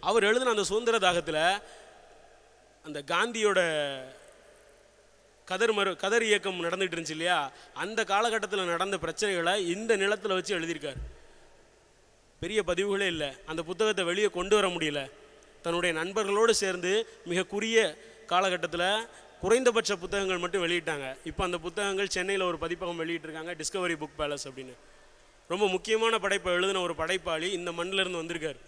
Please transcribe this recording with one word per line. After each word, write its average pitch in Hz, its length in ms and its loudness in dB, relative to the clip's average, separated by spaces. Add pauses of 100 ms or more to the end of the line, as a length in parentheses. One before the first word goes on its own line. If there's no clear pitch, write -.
அவர் 208 200 4
எழுதின 247 260 4
அந்த 202 140 2
சுதந்திர 233 360 2
தாகத்துல 170 340 2 (1500)
அந்த 151 140 -8 (140)
காந்தியோட 208 480 4 (1900)
கதர் 214 280 2
மறு-, 196 260 2
கதர் 226 260 2
இயக்கம் 196 380 0
நடந்துட்டு 185 280 -2
இருந்துச்சு 156 220 -6
இல்லையா, 170 220 2 (440)
அந்த 220 180 -4 (120)
காலகட்டத்துல 202 640 0
நடந்த 190 300 0
பிரச்சனைகளை 175 500 0 (200)
இந்த 220 180 0 (100)
நிலத்துல 196 360 0
வச்சு 185 200 -2
எழுதியிருக்காரு. 160 420 -6 (1400)
பெரிய 208 260 0
பதிவுகளே 196 460 0
இல்ல. 151 100 -4 (260)
அந்த 160 100 -4 (100)
புத்தகத்தை 196 400 0
வெளியே 202 260 2
கொண்டு 190 220 2
வர 196 160 4
முடியல. 151 260 -2 (640)
தன்னுடைய 170 340 0
நண்பர்களோடு 202 640 2
சேர்ந்து 185 300 -2 (400)
மிக 180 200 0
குறுகிய 220 300 2 (500)
காலகட்டத்துல 175 540 0 (560)
குறைந்தபட்ச 226 500 4 (100)
புத்தகங்கள் 190 400 0
மட்டும் 180 220 0
வெளியிட்டாங்க. 160 420 -2 (240)
இப்ப 147 140 -8
அந்த 175 200 -2
புத்தகங்கள் 196 520 -2
சென்னையில 190 340 0
ஒரு 160 140 -4
பதிப்பகம் 170 360 -4
வெளியிட்டிருக்காங்க, 160 600 -6
டிஸ்கவரி 175 420 -2
புக் 151 160 -12
பேலஸ் 147 300 -4
அப்படின்னு. 131 260 -14 (760)
ரொம்ப 196 140 2 (100)
முக்கியமான 220 500 2
படைப்பை 196 320 2
எழுதின 185 300 2
ஒரு 170 140 -2
படைப்பாளி 170 480 -2 (100)
இந்த 175 200 -6
மண்ணில 190 260 -2
இருந்து 175 180 -4
வந்திருக்காரு. 160 460 -6